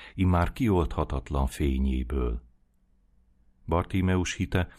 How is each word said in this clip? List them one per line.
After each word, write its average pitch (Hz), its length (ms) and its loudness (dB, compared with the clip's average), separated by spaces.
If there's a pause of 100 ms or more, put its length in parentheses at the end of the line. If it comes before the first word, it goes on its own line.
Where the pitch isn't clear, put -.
(140)
immár 87 380 2
kioldhatatlan 80 960 0
fényéből? 64 960 -2 (1200)
Bartimeus 90 680 0
hite 90 340 -2 (100)